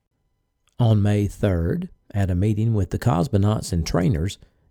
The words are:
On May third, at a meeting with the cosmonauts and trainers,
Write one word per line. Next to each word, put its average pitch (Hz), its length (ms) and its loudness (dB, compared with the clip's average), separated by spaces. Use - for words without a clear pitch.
On 113 240 4
May 104 240 2
third, 98 640 -2
at 98 180 0
a 92 40 -2
meeting 107 400 0
with 95 160 -2
the - 80 -4
cosmonauts 104 720 0
and 85 140 0
trainers, 101 520 -2